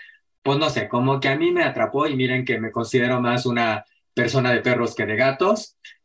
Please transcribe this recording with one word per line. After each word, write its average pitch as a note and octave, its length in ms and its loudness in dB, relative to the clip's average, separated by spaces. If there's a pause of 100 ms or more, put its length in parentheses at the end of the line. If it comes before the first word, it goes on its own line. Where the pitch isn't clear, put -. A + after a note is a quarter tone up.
(420)
Pues - 160 0
no D#3 100 0
sé, G#2+ 200 -4
como C3+ 320 0
que C#3 80 0
a C#3 80 0
mí E3+ 160 2
me F3 100 2
atrapó, C#3 460 0
y C#3 80 -2
miren B2+ 280 0
que B2 140 -2
me A2 140 -6
considero A#2+ 480 0
más B2 260 0
una A#2 380 0 (280)
persona B2 400 0
de A#2+ 80 2
perros A#2+ 360 0
que A2 100 -2
de A2 100 -2
gatos, C#3 640 0 (260)